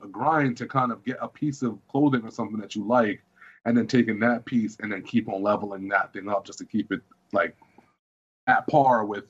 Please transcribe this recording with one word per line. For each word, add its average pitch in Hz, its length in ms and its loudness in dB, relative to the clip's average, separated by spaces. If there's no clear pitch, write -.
a 101 40 -14
grind 131 500 0
to 123 80 -8
kind 127 240 0
of 110 140 -10
get 127 160 -6
a 113 80 -8
piece 147 340 -6
of 110 160 -2
clothing 135 360 2
or 110 60 -14
something 107 280 -6
that 101 160 -10
you 104 100 -4
like, 110 380 2
and 117 100 4
then 113 100 2
taking 113 340 2
that 117 260 0
piece 110 340 -2
and 104 100 -8
then 95 120 -6
keep 110 260 0
on 98 140 -4
leveling 98 460 -2
that 98 260 0
thing 98 160 -10
up 98 160 -2
just 101 140 -16
to - 40 -12
keep - 260 -2
it, 95 120 -4
like, 85 220 0
at 113 220 4
par 127 360 4
with 104 260 -6